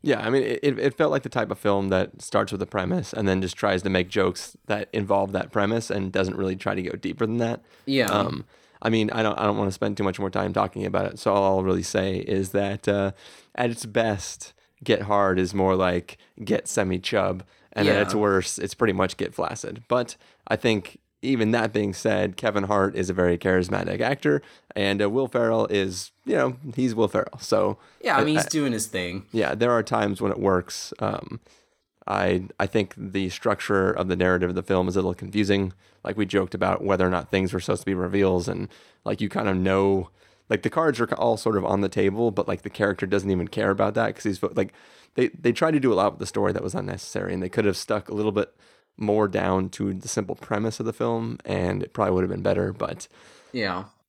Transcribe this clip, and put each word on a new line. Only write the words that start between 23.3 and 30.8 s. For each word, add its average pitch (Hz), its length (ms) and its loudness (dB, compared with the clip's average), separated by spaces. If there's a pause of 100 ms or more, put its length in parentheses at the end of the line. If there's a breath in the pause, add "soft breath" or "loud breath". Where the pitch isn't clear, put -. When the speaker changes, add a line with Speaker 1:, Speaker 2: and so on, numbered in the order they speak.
Speaker 1:
charismatic 92 640 0
actor, 143 420 0 (320 loud breath)
and, 101 260 0
uh, 101 80 2
Will 127 180 0
Ferrell 113 400 2
is, 95 440 -2 (140)
you 220 100 0
know, 131 220 0 (180)
he's 127 180 0
Will 110 140 4
Ferrell, - 320 -2
so 101 400 0 (220 soft breath)
Speaker 2:
Yeah, 165 160 0
I - 40 4
Speaker 1:
I, - 40 2
Speaker 2:
mean, 151 100 2
he's 151 100 2
Speaker 1:
I - 40 -12
Speaker 2:
doing 143 240 0
his 107 120 -4
thing. 92 460 -6
Speaker 1:
Yeah, 87 240 0
there 120 160 2
are 117 100 2
times 104 400 0
when 101 100 0
it - 60 -4
works. - 640 0